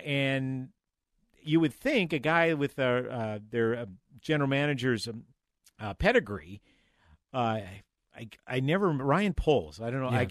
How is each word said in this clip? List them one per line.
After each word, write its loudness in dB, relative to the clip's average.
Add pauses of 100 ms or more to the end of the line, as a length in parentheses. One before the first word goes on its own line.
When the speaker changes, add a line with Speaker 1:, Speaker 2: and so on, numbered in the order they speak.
Speaker 1:
and -2 (720)
you 4
would 2
think 0
a 0
guy 2
with, -2
uh, 2
uh, -2 (100)
their, 2
uh, -8 (360)
general 0
manager's, 0
um, -10 (580)
uh, -6
pedigree, 0 (720)
uh, 0 (560)
I, -14 (180)
I -2
never, 2
Ryan 0
Poles. 0
I -6
don't -4
know. -2
Speaker 2:
Yeah. 2